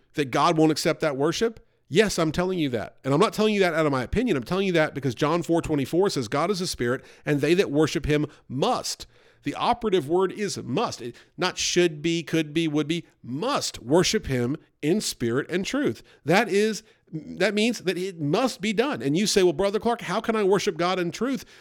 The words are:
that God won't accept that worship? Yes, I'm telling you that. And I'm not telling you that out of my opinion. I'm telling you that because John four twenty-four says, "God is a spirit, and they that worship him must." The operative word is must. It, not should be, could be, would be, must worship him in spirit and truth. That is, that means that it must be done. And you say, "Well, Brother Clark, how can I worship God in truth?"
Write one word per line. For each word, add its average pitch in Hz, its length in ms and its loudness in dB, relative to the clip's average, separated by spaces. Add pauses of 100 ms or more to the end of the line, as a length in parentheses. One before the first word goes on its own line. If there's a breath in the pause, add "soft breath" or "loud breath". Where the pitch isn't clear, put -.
(140)
that 139 160 -2
God 151 280 4
won't 156 140 6
accept 156 280 0
that 147 160 0
worship? 170 440 0 (280)
Yes, 196 300 2
I'm 160 140 2
telling 180 260 -2
you 147 120 0
that. 110 340 -6
And 135 100 2
I'm 151 60 6
not 214 120 4
telling 214 220 2
you 202 60 2
that 175 140 2
out 156 120 2
of 143 60 2
my 131 100 0
opinion. 202 340 0
I'm 123 60 -2
telling 190 240 -2
you 185 60 0
that 156 200 2
because 135 220 -2
John 156 280 0
four 165 200 2
twenty-four 160 480 0
says, 127 160 -4
"God 151 240 -2
is 180 100 -2
a 185 60 -4
spirit, 123 380 -4 (200 loud breath)
and 147 160 0
they 151 140 4
that 180 160 2
worship 151 360 0
him 147 200 2 (220 loud breath)
must." 185 580 -4 (380 soft breath)
The 143 100 -6
operative 190 540 0
word 180 240 2
is 190 260 -6
must. 131 420 -4
It, 120 140 -10 (220 loud breath)
not 175 200 -2
should 165 460 0
be, 170 220 0
could 160 280 -2
be, 165 140 0
would 151 220 0
be, 165 160 -4 (180 soft breath)
must 147 580 -4
worship 170 460 2
him 127 300 0 (260 soft breath)
in 175 180 2
spirit 120 480 -2
and 180 160 -2
truth. 254 380 -2 (220 soft breath)
That 190 240 2
is, 202 340 0 (300 soft breath)
that 175 420 -4
means 214 260 0
that 165 160 -4
it 180 240 -6
must 175 400 0
be 214 120 -2
done. 226 280 -2
And 143 160 0
you 196 120 2
say, 190 160 2
"Well, 175 80 4
Brother 196 260 0
Clark, 226 220 -2
how 180 200 -4
can 226 140 -2
I 214 80 0
worship 185 340 2
God 180 220 0
in 175 140 -2
truth?" 240 320 -4 (160 loud breath)